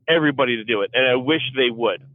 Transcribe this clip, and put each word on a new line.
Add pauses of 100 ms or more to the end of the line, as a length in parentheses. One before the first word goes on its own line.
everybody
to
do
it,
and
I
wish (140)
they
would. (140)